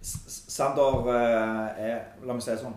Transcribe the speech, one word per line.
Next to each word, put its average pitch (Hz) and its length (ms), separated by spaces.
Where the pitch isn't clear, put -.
S-, - 240
S-, - 220
Sander, 135 640
eh, 110 720
er, 117 160
la 123 80
meg 120 80
si 123 80
det 113 100
sånn, 110 160